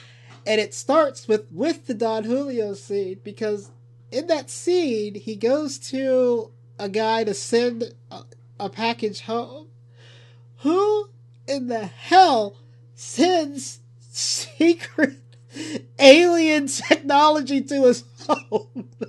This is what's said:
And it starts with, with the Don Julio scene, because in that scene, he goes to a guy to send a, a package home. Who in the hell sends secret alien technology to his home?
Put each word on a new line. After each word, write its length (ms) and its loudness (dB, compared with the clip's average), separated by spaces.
And 140 2
it 140 -6
starts 540 0
with, 240 -2
with 340 -4
the 80 -6
Don 300 -4
Julio 500 -4
scene, 480 -8
because 480 -8
in 180 -4
that 220 -2
scene, 640 -2
he 220 -10
goes 420 -2
to 600 0
a 100 -8
guy 360 -2
to 80 -2
send 640 -2
a, 100 -16
a 80 -6
package 540 -6
home. 460 -8
Who 500 0
in 220 -4
the 180 -6
hell 680 4
sends 840 -2
secret 1040 -2
alien 680 6
technology 960 2
to 240 0
his 180 2
home? 600 -6